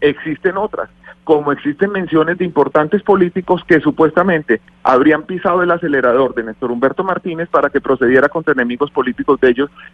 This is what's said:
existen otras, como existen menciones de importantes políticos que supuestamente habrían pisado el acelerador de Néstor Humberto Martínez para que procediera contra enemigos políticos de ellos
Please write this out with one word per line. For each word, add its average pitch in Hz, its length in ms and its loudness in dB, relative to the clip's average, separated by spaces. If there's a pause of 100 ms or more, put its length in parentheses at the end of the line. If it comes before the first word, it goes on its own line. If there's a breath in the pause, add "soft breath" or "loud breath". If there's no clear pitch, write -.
existen 156 560 -2
otras, 208 320 -6 (340 loud breath)
como 147 280 0
existen 147 380 -2
menciones 165 460 -2
de 185 80 -4
importantes 151 580 0
políticos 180 640 0
que 160 140 4
supuestamente 156 800 0 (220)
habrían 151 400 4
pisado 180 400 -2
el 175 80 0
acelerador 135 640 0
de 117 100 -4
Néstor 113 260 -8
Humberto 123 320 -2
Martínez 170 460 -6
para 143 220 0
que 139 100 -2
procediera 131 480 2
contra 160 240 -2
enemigos 123 380 -2
políticos 131 500 -2
de 127 100 4
ellos 135 200 -2 (240 loud breath)